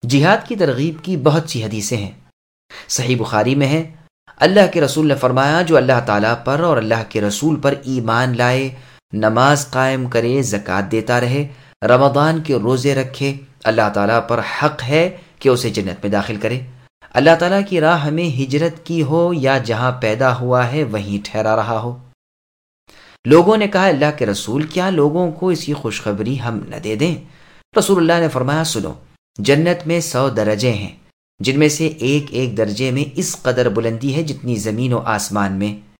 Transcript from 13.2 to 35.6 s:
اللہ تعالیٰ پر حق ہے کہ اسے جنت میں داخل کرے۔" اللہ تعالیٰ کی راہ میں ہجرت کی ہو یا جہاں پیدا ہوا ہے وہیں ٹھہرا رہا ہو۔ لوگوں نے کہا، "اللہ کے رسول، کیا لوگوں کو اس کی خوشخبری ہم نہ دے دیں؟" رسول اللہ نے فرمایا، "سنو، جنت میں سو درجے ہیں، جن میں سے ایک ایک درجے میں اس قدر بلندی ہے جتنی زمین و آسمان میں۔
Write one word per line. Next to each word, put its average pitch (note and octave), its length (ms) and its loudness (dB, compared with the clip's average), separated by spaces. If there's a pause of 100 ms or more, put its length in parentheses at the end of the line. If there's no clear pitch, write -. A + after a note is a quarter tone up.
اللہ A2 300 2
تعالیٰ G#2+ 340 2
پر A2+ 120 -2
حق D3 440 -4
ہے D#3+ 340 0 (220)
کہ C#3 100 2
اسے B2 200 2
جنت F#2+ 340 -6
میں G2+ 60 -4
داخل G#2 260 -2
کرے۔" A2 240 -4 (540)
اللہ D3+ 260 6
تعالیٰ F#3 300 2
کی F3+ 120 0
راہ D#3 280 2
میں D3+ 320 -2
ہجرت D3+ 440 -2
کی E3 180 -2
ہو E3+ 300 0
یا C3+ 240 0
جہاں A#2+ 340 -2
پیدا B2 480 0
ہوا B2 320 0
ہے D3+ 120 -2
وہیں G#2 400 -4
ٹھہرا A2 320 -2
رہا A2+ 240 -2
ہو۔ A#2+ 180 -8 (1300)
لوگوں F3 320 6
نے G#3 100 0
کہا، G3 180 2
"اللہ D3 320 2
کے B2 80 0
رسول، G#2+ 380 -4
کیا F3+ 260 -2
لوگوں E3 420 2
کو F#3 180 -4
اس F3 160 -2
کی D3 80 -4
خوشخبری A2 680 -4
ہم A2+ 260 -4
نہ - 80 -14
دے G#2+ 200 -6
دیں؟" D3+ 200 0 (640)
رسول G3+ 180 2
اللہ E3+ 260 4
نے D#3 60 2
فرمایا، C3 340 -2
"سنو، G#2 300 -6 (460)
جنت D#3 480 2
میں E3+ 120 0
سو C3+ 300 -2
درجے G#2+ 440 0
ہیں، G2 220 -8 (440)
جن C3 200 0
میں D3+ 100 6
سے D#3+ 180 -2
ایک D3 420 0
ایک A#2 280 -4
درجے A2+ 340 -2
میں B2 240 -2
اس - 260 -6
قدر B2 280 0
بلندی A2+ 460 -2
ہے E3 80 -2
جتنی B2 320 -4
زمین A2 380 -2
و A#2 40 0
آسمان G2+ 560 -2
میں۔ G#2 360 -6 (100)